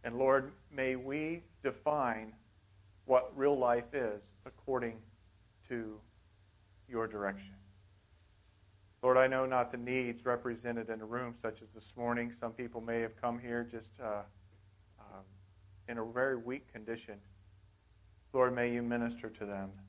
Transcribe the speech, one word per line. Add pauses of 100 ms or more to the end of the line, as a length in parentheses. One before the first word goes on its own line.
And
Lord, (200)
may
we (180)
define (720)
what
real
life
is (140)
according (680)
to (880)
your
direction. (1500)
Lord,
I
know
not
the
needs
represented
in
a
room
such
as
this
morning.
Some
people
may
have
come
here
just,
uh, (760)
um, (600)
in
a
very
weak
condition. (1120)
Lord,
may
you
minister
to
them. (180)